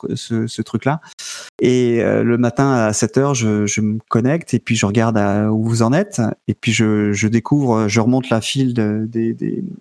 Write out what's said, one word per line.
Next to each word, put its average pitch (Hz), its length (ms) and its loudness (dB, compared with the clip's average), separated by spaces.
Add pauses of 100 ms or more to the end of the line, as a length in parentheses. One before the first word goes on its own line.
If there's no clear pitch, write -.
(140)
ce, 113 320 -4
ce - 160 -8
truc-là. 139 380 -2 (600)
Et, 123 440 2
euh, 107 180 2
le 117 140 2
matin 123 380 2
à 110 180 2
sept - 240 0
heures, 139 180 2
je, 107 320 0
je 104 140 -4
me 110 180 -2 (120)
connecte 127 420 0
et 120 80 2
puis 117 160 -2
je 107 80 -2
regarde 113 320 2
à, 104 340 0
où 110 140 0
vous 113 180 0
en 113 120 2
êtes. 196 260 -2 (280)
Et 107 60 0
puis - 180 -2
je, 107 420 2
je 101 120 0
découvre, 113 640 2
je 104 100 0
remonte 127 300 2
la 113 140 0
file 131 320 -2
de, 107 340 -2
des, 113 240 -2
des, - 320 -6 (160)